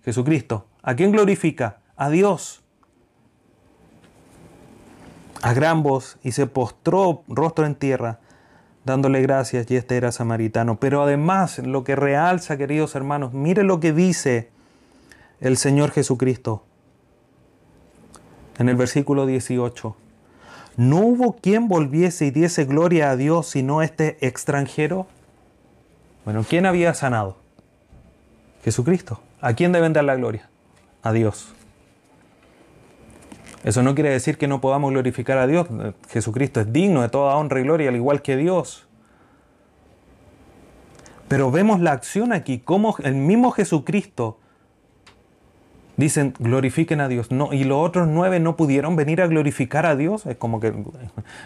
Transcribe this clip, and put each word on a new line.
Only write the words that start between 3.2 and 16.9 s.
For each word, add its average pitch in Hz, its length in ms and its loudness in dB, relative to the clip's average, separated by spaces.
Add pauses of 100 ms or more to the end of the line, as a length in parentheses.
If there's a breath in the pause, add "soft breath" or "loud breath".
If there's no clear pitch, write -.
A 117 100 0
gran 156 300 2
voz, 135 400 -2
y 127 80 -6
se 135 160 -2
postró 165 800 -2
rostro 156 400 -2
en 147 80 -4
tierra, 123 460 -4 (640 soft breath)
dándole 135 380 2
gracias, 131 480 -2
y 127 60 2
este 123 200 -2
era 123 160 0
samaritano. 113 680 -2
Pero 139 240 0
además, 156 560 0
lo 131 260 -4
que 135 120 -2
realza, 151 600 0
queridos 147 380 -2
hermanos, 139 380 -4
mire 160 300 0
lo 190 180 2
que 160 120 2
dice 151 580 0 (880 soft breath)
el 131 160 2
Señor 143 340 2
Jesucristo 127 760 -2 (1900)